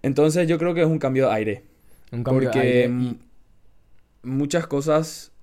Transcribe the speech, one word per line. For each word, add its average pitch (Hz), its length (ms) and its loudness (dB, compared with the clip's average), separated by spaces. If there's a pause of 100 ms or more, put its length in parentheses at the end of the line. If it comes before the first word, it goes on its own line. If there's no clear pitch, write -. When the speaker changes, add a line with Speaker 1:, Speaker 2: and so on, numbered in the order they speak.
Speaker 1:
Entonces 156 440 2
yo 165 120 0
creo 175 160 -2
que 170 80 0
es 160 40 4
un 160 140 0
cambio 131 280 0
de 107 60 2
aire. 107 300 -4 (480)
Speaker 2:
Un 117 100 -6
cambio 131 280 0
de - 40 -4
Speaker 1:
Porque 131 60 2
Speaker 2:
aire 123 360 2
y 123 140 -2
Speaker 1:
m-, 117 80 -10 (1040)
muchas 143 440 -2
cosas 151 680 -2 (100)